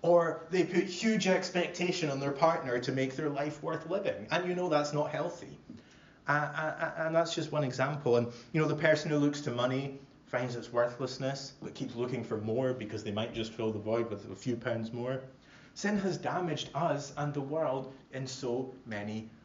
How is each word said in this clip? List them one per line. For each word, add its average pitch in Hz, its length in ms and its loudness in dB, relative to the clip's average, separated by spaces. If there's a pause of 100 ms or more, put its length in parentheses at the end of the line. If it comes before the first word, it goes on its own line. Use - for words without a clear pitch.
or 170 480 6
they 175 160 4
put 185 180 2
huge 208 440 2
expectation 175 800 2
on 135 100 -2
their 139 140 0
partner 160 460 4
to 139 120 -2
make 131 240 0
their 156 140 0
life 143 340 -4
worth 160 260 -4
living. 165 400 -2
And 175 160 2
you 180 80 0
know 175 140 0
that's 147 240 2
not 147 180 0
healthy. - 480 -6 (720)
Uh, 143 40 2
uh, 151 480 0
uh, 160 120 -2 (140)
and 160 100 0
that's 165 180 4
just 151 200 -2
one 151 100 2
example. 131 540 2
And, 117 100 4 (240)
you 160 100 4
know, 151 60 4
the 160 80 2
person 156 340 4
who 147 80 4
looks 143 240 4
to 123 100 -4
money 131 480 0 (260)
finds 123 320 -2
its 110 140 -10
worthlessness, 123 920 -2
but - 140 -10
keeps 113 200 -6
looking 117 300 -2
for 110 120 -4
more 117 360 0
because 107 320 -6
they 107 60 -2
might 110 220 -2
just 113 200 -4
fill 110 180 -2
the 104 80 -4
void 113 300 0
with 101 200 -8
a 95 60 -10
few 120 220 -4
pounds 113 340 -4
more. 123 300 -4 (540)
Sin 208 240 0
has 185 180 0
damaged 160 580 -2
us 147 400 0
and 147 180 -2
the 143 60 -2
world 135 540 -2 (180)
in 131 160 -6
so 127 460 -4 (120)
many 107 440 -6 (160)